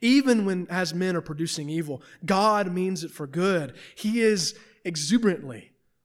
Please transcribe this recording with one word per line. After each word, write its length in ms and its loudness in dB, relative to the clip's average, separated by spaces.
Even 420 6
when, 260 -2
as 240 -2
men 220 -2
are 60 -2
producing 480 -6
evil, 320 -6
God 480 2
means 300 -2
it 80 -12
for 160 -10
good. 480 -2
He 240 -2
is 360 2
exuberantly 880 -2